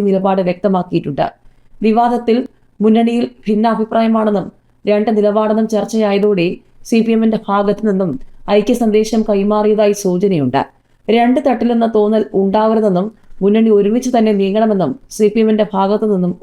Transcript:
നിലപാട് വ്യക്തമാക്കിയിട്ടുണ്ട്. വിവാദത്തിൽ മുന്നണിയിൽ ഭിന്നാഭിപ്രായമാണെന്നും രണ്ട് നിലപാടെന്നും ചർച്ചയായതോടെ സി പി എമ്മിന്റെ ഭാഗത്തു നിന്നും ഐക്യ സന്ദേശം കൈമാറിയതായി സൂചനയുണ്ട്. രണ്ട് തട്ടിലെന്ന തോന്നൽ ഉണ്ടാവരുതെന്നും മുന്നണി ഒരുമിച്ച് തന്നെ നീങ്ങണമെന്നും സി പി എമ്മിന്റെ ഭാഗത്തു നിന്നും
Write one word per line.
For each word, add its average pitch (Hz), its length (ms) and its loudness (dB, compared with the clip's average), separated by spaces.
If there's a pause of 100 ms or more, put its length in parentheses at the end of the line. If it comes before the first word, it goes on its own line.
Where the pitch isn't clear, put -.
നിലപാട് 190 420 0
വ്യക്തമാക്കിയിട്ടുണ്ട്. 175 760 -2 (600)
വിവാദത്തിൽ 233 520 0 (420)
മുന്നണിയിൽ 233 460 2 (220)
ഭിന്നാഭിപ്രായമാണെന്നും 220 1000 0 (400)
രണ്ട് 208 320 0
നിലപാടെന്നും 214 560 0
ചർച്ചയായതോടെ 202 720 0 (420)
സി 233 160 2
പി 226 100 0
എമ്മിന്റെ 220 240 0 (100)
ഭാഗത്തു 202 400 0
നിന്നും 190 220 0 (460)
ഐക്യ 220 260 2
സന്ദേശം 214 460 0
കൈമാറിയതായി 208 760 2
സൂചനയുണ്ട്. 180 600 0 (440)
രണ്ട് 233 400 2
തട്ടിലെന്ന 233 380 0 (100)
തോന്നൽ 214 280 2 (180)
ഉണ്ടാവരുതെന്നും 208 680 0 (360)
മുന്നണി 220 340 2
ഒരുമിച്ച് 226 380 0
തന്നെ 220 240 2
നീങ്ങണമെന്നും 196 520 0 (240)
സി 220 160 2
പി 220 120 0
എമ്മിന്റെ 214 300 2
ഭാഗത്തു 196 380 0
നിന്നും 180 320 0